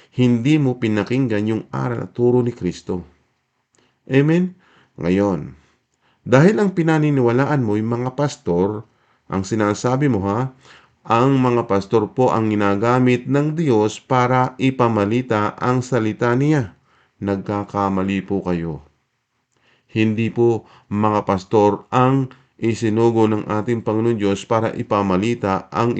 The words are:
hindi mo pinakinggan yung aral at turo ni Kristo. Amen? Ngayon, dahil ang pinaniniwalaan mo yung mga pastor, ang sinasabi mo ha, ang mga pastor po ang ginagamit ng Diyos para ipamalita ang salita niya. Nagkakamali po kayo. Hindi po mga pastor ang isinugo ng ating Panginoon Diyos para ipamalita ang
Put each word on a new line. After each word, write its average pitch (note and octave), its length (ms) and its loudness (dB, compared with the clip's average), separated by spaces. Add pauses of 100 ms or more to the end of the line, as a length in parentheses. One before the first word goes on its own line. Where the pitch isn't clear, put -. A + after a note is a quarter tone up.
(160)
hindi B2 400 2
mo C3 240 0
pinakinggan G#2+ 640 0
yung A2 240 -2
aral B2+ 400 -6
at - 80 -16
turo A#2+ 240 2
ni A#2+ 80 0
Kristo. F2+ 560 -6 (1040)
Amen? D#3+ 480 2 (400)
Ngayon, F2+ 560 0 (720)
dahil D#3 320 6
ang G3+ 160 0
pinaniniwalaan D3 880 2
mo G#2+ 160 0
yung A#2 240 -2
mga B2+ 160 -6
pastor, G#2 720 -2 (400)
ang F#2+ 160 -4
sinasabi A2+ 640 -2
mo G2+ 160 -2
ha, A#2+ 320 -2 (480)
ang B2+ 320 2
mga B2 320 2
pastor G2 480 0
po B2+ 160 2
ang A2 160 0
ginagamit A#2 800 0
ng D3+ 320 0
Diyos A2 400 0
para B2+ 560 0
ipamalita A#2 1040 0
ang B2 240 0
salita A#2+ 480 -2
niya. C3+ 400 0 (480)
Nagkakamali G2 1040 -2
po G2 160 -4
kayo. E2 480 -6 (1040)
Hindi A2 400 0
po A#2 320 0 (240)
mga G#2 400 0
pastor G2+ 640 2
ang C3 400 2 (240)
isinugo A2+ 720 2
ng G#2 240 -2
ating G#2+ 320 -4
Panginoon A2+ 320 0
Diyos G2+ 320 -2
para A2+ 240 0
ipamalita G2+ 960 -2
ang A#2 320 -2